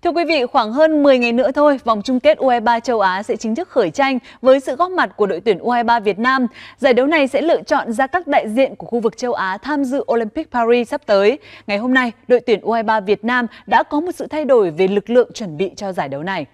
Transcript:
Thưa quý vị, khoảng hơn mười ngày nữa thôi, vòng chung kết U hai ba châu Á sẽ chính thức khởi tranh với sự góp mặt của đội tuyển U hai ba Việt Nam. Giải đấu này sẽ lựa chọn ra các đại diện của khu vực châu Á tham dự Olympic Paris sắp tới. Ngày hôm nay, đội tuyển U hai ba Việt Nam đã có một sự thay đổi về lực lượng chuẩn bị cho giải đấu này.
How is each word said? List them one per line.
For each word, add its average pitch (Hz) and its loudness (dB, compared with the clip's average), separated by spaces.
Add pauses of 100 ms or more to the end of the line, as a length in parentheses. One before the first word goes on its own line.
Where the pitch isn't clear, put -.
Thưa 349 0
quý 339 0
vị, 294 0
khoảng 220 0
hơn 311 2
mười 277 6
ngày 240 0
nữa 240 0
thôi, 294 2
vòng 220 0
chung 254 -2
kết 302 2
U 262 0
hai 240 2
ba 226 0
châu 233 -2
Á 190 0
sẽ 220 -4
chính 220 -4
thức 320 -6
khởi 202 0
tranh 269 -2 (240)
với 262 4
sự 269 -6
góp 349 0
mặt 294 -2
của 208 2
đội 175 -4
tuyển 190 0
U - -4
hai 240 0
ba 233 2
Việt 196 -2
Nam. 254 0 (320)
Giải 254 4
đấu 247 2
này 294 2
sẽ 254 -2
lựa 320 0
chọn 233 -2
ra 254 0
các - -4
đại 277 0
diện 240 0
của - -16
khu 240 -4
vực 214 -2
châu 240 -6
Á 190 -4
tham 277 -4
dự 262 -4
Olympic 233 -4
Paris 240 0
sắp 285 -6
tới. 208 2 (280)
Ngày 202 -2
hôm 254 -2
nay, 247 2 (160)
đội 247 4
tuyển 214 0
U 208 -4
hai 226 -2
ba 220 0
Việt 202 -2
Nam 240 0 (200)
đã 254 2
có 294 -4
một 349 -6
sự - -10
thay 302 -6
đổi 233 4
về 180 0
lực 202 -2
lượng 240 2
chuẩn 175 -10
bị 185 -4
cho 196 -10
giải 175 -6
đấu 139 -8
này. 175 -6